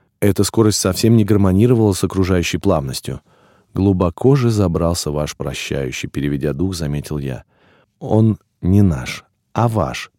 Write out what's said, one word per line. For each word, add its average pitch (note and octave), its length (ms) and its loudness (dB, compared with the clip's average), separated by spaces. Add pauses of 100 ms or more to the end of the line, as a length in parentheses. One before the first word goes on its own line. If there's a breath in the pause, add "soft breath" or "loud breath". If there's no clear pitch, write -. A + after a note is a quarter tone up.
(200)
Эта G2+ 240 2
скорость G#2+ 360 2
совсем A2+ 360 2
не A2 100 4
гармонировала G#2 680 4
с - 100 -6
окружающей F2+ 540 0
плавностью. C#2 640 -4 (540 soft breath)
"Глубоко F#2+ 600 2
же B2 140 2
забрался E2+ 600 0
ваш D2 260 -6
прощающий", C#2 720 -8
переведя C#2+ 440 -4
дух, F2+ 200 -4
заметил D2 460 -6
я. C2+ 240 -8 (560 soft breath)
"Он A2 400 2 (220)
не F#2+ 200 4
наш, D2+ 440 -2 (280)
а A2 140 2
ваш F#2+ 520 -4